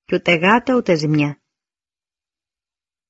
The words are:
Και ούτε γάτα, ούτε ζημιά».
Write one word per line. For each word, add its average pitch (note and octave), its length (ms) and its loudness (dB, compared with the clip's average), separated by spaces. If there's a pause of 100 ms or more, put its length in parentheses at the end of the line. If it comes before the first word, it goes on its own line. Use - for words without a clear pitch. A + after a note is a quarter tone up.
Και - 100 -4
ούτε F3 200 -2
γάτα, G#3+ 400 0
ούτε A3+ 200 0
ζημιά». D3+ 460 -2 (1700)